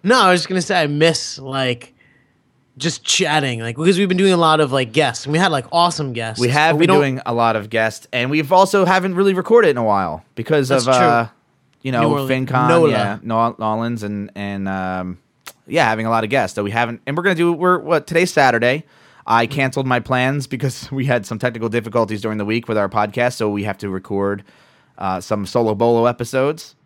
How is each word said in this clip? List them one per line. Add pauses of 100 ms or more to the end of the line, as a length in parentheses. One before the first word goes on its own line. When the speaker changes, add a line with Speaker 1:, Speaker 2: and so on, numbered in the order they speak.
Speaker 1:
No,
I
was
just
gonna
say
I
miss,
like, (840)
just
chatting,
like,
because
we've
been
doing
a
lot
of,
like,
guests,
and
we
had,
like,
awesome
guests,
Speaker 2:
We
have
Speaker 1:
but
we
Speaker 2:
been
Speaker 1:
don't
Speaker 2:
doing
a
lot
of
guests,
and
we've
also
haven't
really
recorded
in
a
while (100)
because
Speaker 1:
That's
Speaker 2:
of,
Speaker 1:
true.
Speaker 2:
uh, (560)
you
know,
Speaker 1:
New (100)
Orleans.
Speaker 2:
FinCon,
Speaker 1:
nola.
Speaker 2:
yeah,
New
Orleans,
and,
and,
um, (460)
yeah,
having
a
lot
of
guests.
So
we
haven't,
and
we're
gonna
do,
we're,
what,
today's
Saturday. (420)
I
canceled
my
plans
because
<laughs>
we
had
some
technical
difficulties
during
the
week
with
our
podcast,
so
we
have
to
record, (540)
uh,
some
Solo
Bolo
episodes. (100)